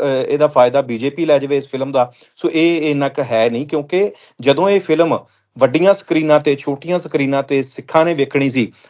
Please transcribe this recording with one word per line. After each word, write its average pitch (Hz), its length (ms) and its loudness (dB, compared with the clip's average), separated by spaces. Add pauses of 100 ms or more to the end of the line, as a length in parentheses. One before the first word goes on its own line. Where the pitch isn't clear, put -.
(280)
ਇਹਦਾ 147 200 2
ਫਾਇਦਾ 131 340 2
ਬੀਜੇਪੀ 135 440 -4
ਲੈ 147 120 4
ਜਾਵੇ 139 200 -2
ਇਸ 135 100 -4
ਫਿਲਮ 135 240 -8
ਦਾ। 123 220 -2 (220)
ਸੋ 165 180 -4
ਇਹ 160 380 0
ਇੰਨਾ 139 180 0
ਕੁ 135 140 -4
ਹੈ 117 260 0
ਨਹੀਂ, 123 180 -4
ਕਿਉਂਕਿ 180 440 -2 (300)
ਜਦੋਂ 139 280 2
ਇਹ 202 120 2
ਫਿਲਮ 156 380 0 (380)
ਵੱਡੀਆਂ 156 360 2
ਸਕਰੀਨਾਂ 156 460 0
ਤੇ, 147 160 0
ਛੋਟੀਆਂ 151 440 -6
ਸਕਰੀਨਾਂ 139 440 -2
ਤੇ 135 200 -2
ਸਿੱਖਾਂ 160 420 0
ਨੇ 170 80 0
ਵੇਖਣੀ 139 360 0
ਸੀ, 117 240 -2 (160)